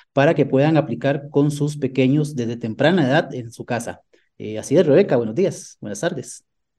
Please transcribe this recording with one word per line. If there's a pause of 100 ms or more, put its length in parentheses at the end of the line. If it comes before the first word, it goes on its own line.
(120)
para
que
puedan
aplicar
con
sus
pequeños
desde
temprana
edad
en
su
casa. (360)
Eh,
así
es,
Rebeca,
buenos
días,
buenas
tardes. (360)